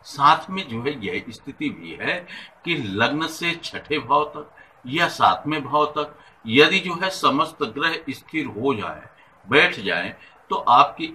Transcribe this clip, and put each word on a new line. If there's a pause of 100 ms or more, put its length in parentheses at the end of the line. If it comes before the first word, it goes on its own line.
साथ
में
जो
है
यह
स्थिति
भी
है (380)
कि
लग्न
से
छठे
भाव
तक (320)
या
सातवें
भाव
तक (280)
यदि
जो
है
समस्त
ग्रह (120)
स्थिर
हो
जाए, (400)
बैठ
जाए, (340)
तो
आपकी